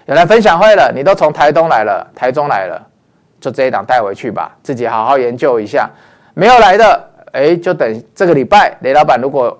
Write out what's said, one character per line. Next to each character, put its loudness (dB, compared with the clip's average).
有 -6
来 4
分 4
享 2
会 6
了， 2
你 -8
都 2
从 0
台 0
东 0
来 0
了， -4
台 -4
中 -4
来 -4
了， -14
就 -8
这 -2
一 -2
档 -4
带 0
回 -6
去 -10
吧， -10
自 -8
己 -6
好 -4
好 0
研 -4
究 -2
一 -4
下。 -4
没 0
有 6
来 4
的， 2
哎， 0
就 -6
等 -6
这 -2
个 2
礼 0
拜， 2
雷 -2
老 4
板 0
如 -4
果 -4